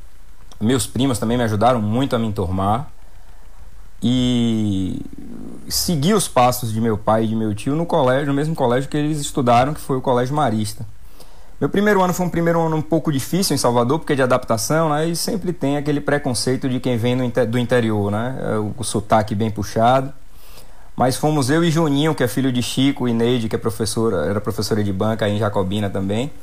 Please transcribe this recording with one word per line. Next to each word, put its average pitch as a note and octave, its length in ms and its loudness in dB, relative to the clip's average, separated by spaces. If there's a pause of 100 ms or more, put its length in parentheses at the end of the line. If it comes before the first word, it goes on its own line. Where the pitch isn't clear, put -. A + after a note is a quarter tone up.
(600)
Meus A#2+ 240 2
primos B2+ 320 0
também A#2 200 0
me B2+ 60 2
ajudaram A2+ 380 2
muito B2 340 0
a A#2 40 2
me A2+ 80 0
enturmar. G2 640 -2 (1120)
E A2+ 1000 2 (640)
segui E3+ 460 2
os G#3 140 2
passos B2 440 2
de A2 80 -2
meu A2+ 180 2
pai A2 260 2
e A2+ 40 2
de A2 80 0
meu A2 200 0
tio C3+ 200 -2
no E3 100 0
colégio, C#3+ 420 2
no C#3+ 60 2
mesmo D#3 200 0
colégio C#3 360 0
que - 80 -2
eles D3+ 220 0
estudaram, C3 540 4
que D3+ 60 -8
foi C3+ 180 -2
o C3 40 -4
Colégio B2+ 340 2
Marista. A2 500 0 (760)
Meu - 100 0
primeiro G3+ 340 4
ano F3+ 100 2
foi F3+ 120 -2
um F3 40 -2
primeiro E3+ 320 2
ano D#3+ 140 0
um D#3 60 0
pouco E3 300 0
difícil D#3 440 0
em - 20 0
Salvador, B2 400 2
porque D#3+ 160 -2
é - 40 0
de C3+ 40 4
adaptação, B2+ 680 2
né? D3+ 180 0
E E3+ 80 -2
sempre F3+ 380 -2
tem C#3 240 0
aquele C#3+ 240 0
preconceito C3+ 680 0
de B2+ 100 -2
quem B2 180 0
vem B2 180 2
no B2+ 80 0
inte-, B2 220 0
do A2+ 120 0
interior, A2+ 540 2
né? A#2+ 300 -2
É G#2+ 160 -2
o, G#2 200 -4
o A2 60 -6
sotaque G#2+ 500 2
bem A2 160 0
puxado. A#2 640 2 (840)
Mas B2+ 220 0
fomos D3+ 320 0
eu D#3+ 140 4
e E3+ 80 4
Juninho, D3+ 420 2
que C3+ 100 -2
é B2 40 2
filho C3+ 240 0
de B2 100 0
Chico, C3 460 0
e A#2 60 2
Neide, A#2 360 2
que A2 60 -4
é A2 40 0
professora, G#2+ 680 0
era G2+ 120 0
professora G#2+ 440 -2
de G2+ 100 0
banca G#2+ 320 0
aí G#2 100 2
em G#2 40 0
Jacobina G#2 500 0
também. G2+ 420 -2 (120)